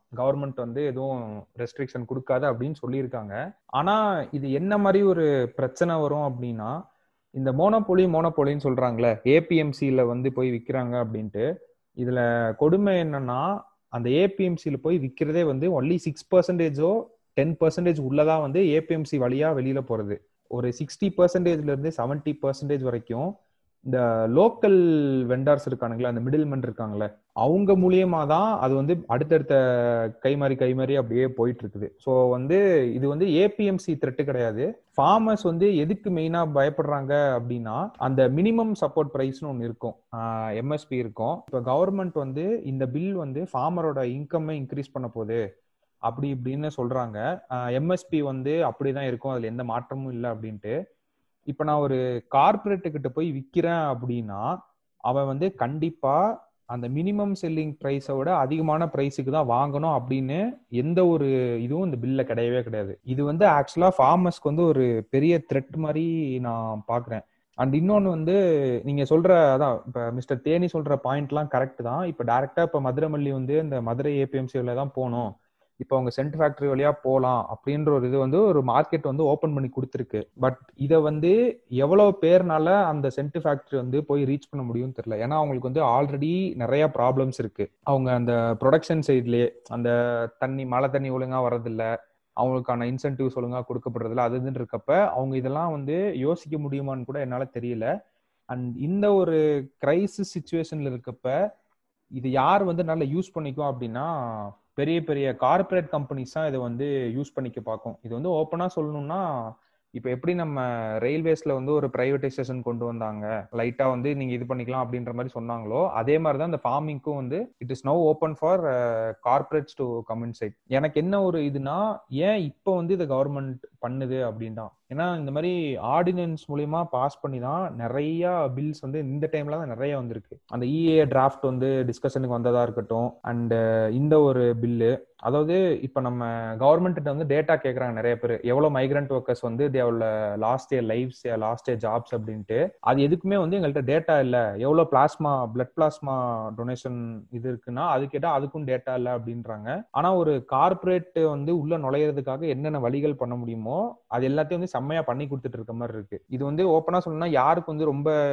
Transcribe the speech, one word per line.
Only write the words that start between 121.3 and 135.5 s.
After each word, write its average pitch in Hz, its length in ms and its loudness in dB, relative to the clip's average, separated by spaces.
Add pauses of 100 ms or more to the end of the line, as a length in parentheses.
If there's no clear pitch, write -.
இதுனா, 139 360 -4 (400)
ஏன் 202 240 2
இப்ப 185 340 -2
வந்து 170 180 0
இதை 175 120 -2
கவர்மெண்ட் 135 580 -2 (160)
பண்ணுது 131 420 -4
அப்படின்னு 113 380 -6
தான். 110 120 -12 (160)
ஏன்னா 151 260 -4
இந்த 147 160 -6
மாதிரி 156 200 -2 (380)
ஆர்டினன்ஸ் 170 580 0
மூலியமா 147 320 -4 (100)
பாஸ் 131 320 -2
பண்ணி 135 200 -6
தான் 151 240 -4 (120)
நிறைய 143 460 -2 (260)
பில்ஸ் 147 320 -4
வந்து 135 200 -6
இந்த 143 260 -4
டைம்ல 151 320 -4
தான் 147 140 -6
நிறைய 135 240 -4
வந்திருக்கு. 117 380 -8 (160)
அந்த 123 160 -4
இ 147 200 0
ஏ 160 200 6
டிராஃப்ட் 135 380 4
வந்து 127 240 0 (160)
டிஸ்கஷனுக்கு 123 540 -2
வந்ததா 120 240 2
இருக்கட்டும், 117 480 -2 (120)
and, 117 320 -2
uh, 113 380 2
இந்த 147 280 2
ஒரு 127 240 4 (100)
பில்லு, 117 360 2 (280)
அதாவது 151 360 0 (260)